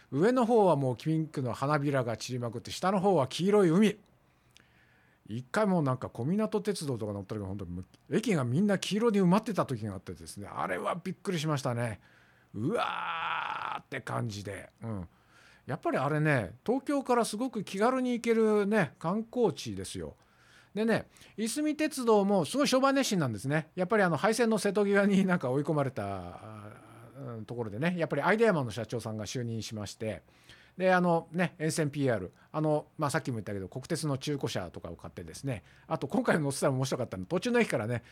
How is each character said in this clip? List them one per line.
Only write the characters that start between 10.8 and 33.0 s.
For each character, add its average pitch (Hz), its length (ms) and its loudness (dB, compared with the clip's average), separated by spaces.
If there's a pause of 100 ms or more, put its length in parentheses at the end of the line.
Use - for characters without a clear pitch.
び 185 100 -6
っ - 20 -20
く - 160 -6
り 170 80 -2
し 156 80 -4
ま 151 100 0
し 131 60 -6
た 127 100 0
ね。 117 260 -4 (540)
う 120 200 -2
わ 165 1040 -4
ー 147 40 -12
っ - 40 -20
て 131 160 -10
感 120 280 -4
じ 101 160 -10
で。 95 240 -12 (140)
う 113 40 -8
ん。 98 200 -8 (580)
や 131 120 -8
っ - 20 -10
ぱ 339 120 -4
り 226 60 0
あ 139 120 0
れ 151 100 0
ね、 139 340 0 (100)
東 262 220 -2
京 285 160 -2
か 240 140 2
ら 233 100 2
す 208 120 -6
ご 254 120 -4
く 202 140 -6
気 190 160 -8
軽 254 240 2
に 247 80 0
行 233 120 -2
け 233 120 2
る 214 320 4
ね、 202 320 2
観 202 240 -2
光 226 280 0
地 107 240 -8
で 95 100 -6
す - 120 -10
よ。 80 180 -8 (600)
で 214 100 0
ね、 208 220 2 (300)
い 220 100 -2
す 294 160 -4
み 302 120 0
鉄 302 300 -2
道 214 180 6
も 196 220 4
す - 100 -6
ご 277 100 2
い - 20 2
商 262 120 4
売 269 140 4
熱 277 140 2
心 190 120 0
な 143 80 2
ん 113 60 -2
で 101 60 -4
す 131 80 -6
ね。 151 280 0
や 180 100 0
っ - 20 -2
ぱ 220 100 2
り 202 60 6
あ 175 60 4
の、 156 80 2
廃 220 180 4
線 226 160 4
の 214 80 2
瀬 202 140 0
戸 208 120 4
際 202 220 6
に 190 180 6
な 180 120 4
ん - 20 0
か 127 100 -2
追 139 120 2
い - 20 2
込 160 100 0
ま 143 100 2
れ 131 60 -2
た、 107 160 -4
あ 98 640 -10 (480)
ー、 123 200 -10
う 110 40 -8
ん、 104 40 -12
と 120 100 -10
こ 120 80 -2
ろ 107 80 -8
で 104 80 -6
ね、 175 180 0
や 160 80 -2
っ 139 40 -2
ぱ 156 80 -2
り 139 40 0
ア 170 120 4
イ 220 40 2
デ 226 100 6
ア 208 60 6
マ 151 80 2
ン 127 40 0
の 113 60 -6
社 110 140 -6
長 120 140 -4
さ 110 120 -6
ん 110 60 -6
が 104 80 -6
就 123 160 -6
任 113 220 -4
し - 100 -12
ま 104 140 -6
し - 80 -12
て、 104 260 -6 (560)
で、 185 160 4
あ 180 60 6
の 170 320 2
ね、 175 260 -2
沿 156 140 -2
線 151 180 0
ピ 143 140 -4
ー 127 100 4
ア 107 40 0
ー - 20 -2
ル、 90 140 -10 (180)
あ 151 80 -4
の、 151 280 0 (100)
ま 156 100 0